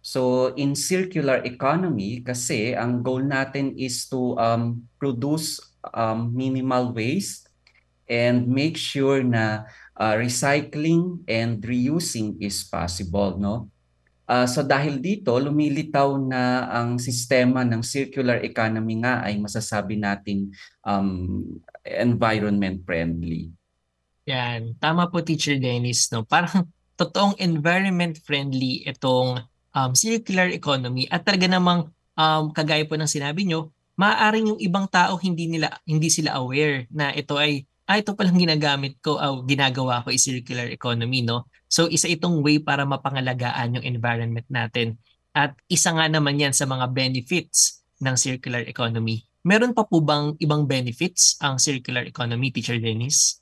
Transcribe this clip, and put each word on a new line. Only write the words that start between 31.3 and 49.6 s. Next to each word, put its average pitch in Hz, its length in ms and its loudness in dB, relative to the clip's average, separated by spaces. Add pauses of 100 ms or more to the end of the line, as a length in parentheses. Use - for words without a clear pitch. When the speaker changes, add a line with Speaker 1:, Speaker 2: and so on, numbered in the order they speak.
Speaker 2:
namang, 180 480 2 (240)
um, 156 320 4
kagaya 156 400 0
po 156 80 -2
ng 156 80 -2
sinabi 151 400 -2
nyo, 160 240 -2 (240)
maaaring 214 600 4
yung - 80 -4
ibang 190 280 0
tao 180 320 2
hindi 170 240 -2
nila, 160 240 -2 (160)
hindi 156 240 2
sila 156 320 2
aware 135 480 0
na 147 240 -2
ito 143 240 -4
ay, 147 320 0 (160)
"Ah, 208 160 4
ito 208 160 -4
palang 185 180 4
ginagamit 147 720 2
ko, 147 160 0
ah, 139 240 -2
ginagawa 131 560 0
ko 123 80 -8
is 123 160 2
circular 123 400 -6
economy," 120 560 -2
no? 117 240 -2 (240)
So, 165 180 4
isa 165 220 0
itong 165 320 0
way 151 160 4
para 143 320 0
mapangalagaan 127 880 -2
yung 123 80 -8
environment 117 640 -4
natin. 117 480 -4 (340)
At 143 220 2 (160)
isa 170 240 2
nga 160 160 2
naman 147 320 2
yan 139 160 2
sa 143 80 2
mga 127 240 -2
benefits 131 960 0 (160)
ng 131 160 0
circular 123 480 -2
economy. 113 640 -2 (160)
Meron 226 320 4